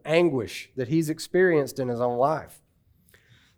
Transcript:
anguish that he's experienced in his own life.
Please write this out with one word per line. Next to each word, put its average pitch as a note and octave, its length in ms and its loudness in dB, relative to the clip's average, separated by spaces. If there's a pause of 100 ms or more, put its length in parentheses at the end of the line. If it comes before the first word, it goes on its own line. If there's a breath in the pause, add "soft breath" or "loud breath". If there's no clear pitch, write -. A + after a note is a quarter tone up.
anguish D3 720 0
that B2 140 -6
he's D#3+ 200 0
experienced D#3+ 720 0
in B2+ 80 -2
his A#2+ 140 -4
own A#2+ 160 0
life. A#2+ 440 -2 (960 soft breath)